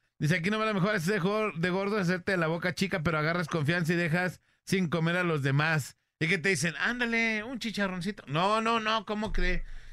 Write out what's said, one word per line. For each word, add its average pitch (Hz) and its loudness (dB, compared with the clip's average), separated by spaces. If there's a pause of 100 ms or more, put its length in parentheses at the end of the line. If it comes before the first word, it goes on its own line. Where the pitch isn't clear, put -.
(180)
Dice, 156 4
aquí 170 -2
no 214 0
va 220 0
la 220 2
mejor, 202 2
es 180 -2
de 208 2
gor-, 202 0
de 170 0
gordos 202 0
hacerte 180 0
la 165 2
boca 170 -2
chica, 175 -2
pero 156 0
agarras 160 0
confianza 165 0
y 175 2
dejas 175 0 (240)
sin 185 0
comer 170 2
a 180 0
los 160 0
demás. 147 0 (240)
Y 160 0
que 185 2
te 151 0
dicen, 160 0
ándale, 226 0
un 233 -8
chicharroncito. 202 -4
No, 185 2
no, 226 2
no, 220 -2
¿cómo 214 -4
cree? - 2 (280)